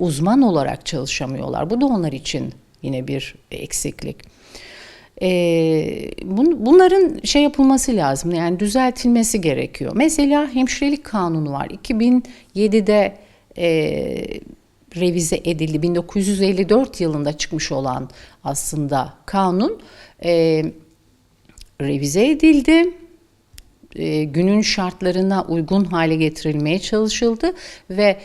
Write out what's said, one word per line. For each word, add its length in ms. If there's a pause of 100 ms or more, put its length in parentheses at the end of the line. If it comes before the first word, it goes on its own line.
uzman 420
olarak 440
çalışamıyorlar. 840
Bu 100
da 60
onlar 260
için 420 (280)
yine 260
bir 260 (160)
eksiklik. 680 (1080)
Ee, 880 (120)
bun-, 440
bunların 580
şey 180
yapılması 540
lazım, 380
yani 260
düzeltilmesi 800
gerekiyor. 540
Mesela 600
hemşirelik 500
kanunu 480
var. 180
İki 300
bin 240 (300)
yedide, 640 (420)
e, 100 (1300)
revize 400
edildi. 460
Bin 120
dokuz 340
yüz 140
elli 260
dört 320
yılında 380
çıkmış 340
olan 380 (340)
aslında 720 (120)
kanun, 540 (440)
e, 400 (1160)
revize 500
edildi. 600 (1080)
E, 280
günün 360
şartlarına 840
uygun 400
hale 320
getirilmeye 640
çalışıldı 760 (380)
ve 340